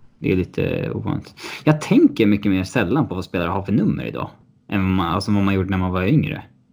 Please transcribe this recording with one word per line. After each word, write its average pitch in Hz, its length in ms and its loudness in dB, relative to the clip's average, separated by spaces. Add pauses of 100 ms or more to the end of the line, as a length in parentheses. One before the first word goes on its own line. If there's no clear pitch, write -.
(180)
Det - 140 0
är 92 40 4
lite - 540 -2
ovanligt. - 440 -6 (300)
Jag 156 160 4
tänker 233 460 4
mycket 104 260 2
mer 95 120 0
sällan 110 440 0
på 92 60 -6
vad 90 100 -4
spelare 85 240 -4
har 95 140 -2
för 98 100 -4
nummer 156 320 0
idag - 260 -8 (380)
än 98 140 -2
vad 95 80 2
man, 92 160 0
alltså 92 260 -2
vad 101 120 2
man 98 100 2
gjorde 95 160 0
när 95 80 0
man 92 140 -2
var 92 120 0
yngre. 135 400 0 (280)